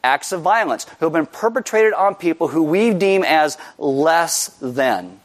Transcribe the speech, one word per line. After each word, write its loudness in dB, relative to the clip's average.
acts 0
of -6
violence 0
who 0
have 0
been 0
perpetrated 0
on 0
people -2
who 0
we 2
deem 2
as 2
less 0
than. -4